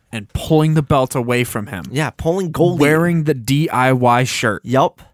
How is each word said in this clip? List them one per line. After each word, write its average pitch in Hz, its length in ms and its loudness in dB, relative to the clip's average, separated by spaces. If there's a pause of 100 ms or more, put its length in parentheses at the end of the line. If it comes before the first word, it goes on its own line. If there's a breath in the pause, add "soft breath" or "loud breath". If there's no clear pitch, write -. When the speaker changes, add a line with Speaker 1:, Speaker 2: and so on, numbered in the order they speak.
(100)
Speaker 1:
and 107 220 -10
pulling 156 420 2
the 156 80 2
belt 131 320 0
away 123 300 0
from 107 240 -8
him. 90 220 -10
Speaker 2:
Yeah, 139 200 -4
pulling 175 400 -4
Goldie. 160 300 0
Speaker 1:
Wearing 160 440 2
the 147 100 0
D 135 340 -2
I 127 240 2
Y 123 320 2
shirt. 110 400 -4
Speaker 2:
Yup. 131 360 0 (140)